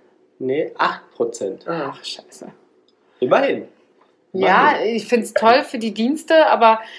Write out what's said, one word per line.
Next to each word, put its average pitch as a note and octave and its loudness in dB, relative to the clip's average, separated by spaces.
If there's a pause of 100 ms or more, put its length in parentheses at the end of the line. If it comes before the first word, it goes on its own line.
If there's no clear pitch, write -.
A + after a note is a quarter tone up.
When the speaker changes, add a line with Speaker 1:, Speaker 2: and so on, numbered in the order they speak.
(400)
Speaker 1:
Nee, C3+ -4
acht - -4
Prozent. - -6
Speaker 2:
Ah. D3+ -6
Speaker 3:
Ach, - -20
scheiße. - -18 (720)
Speaker 1:
Immerhin. G#3 0 (680)
Speaker 3:
Ja, G3 4
Speaker 1:
Immerhin. A3 -2
Speaker 3:
ich G#3+ -6
find's A3+ -2
toll B3 4
für C#4 -10
die G#3+ -6
Dienste, D4+ 2
aber A3 4 (200)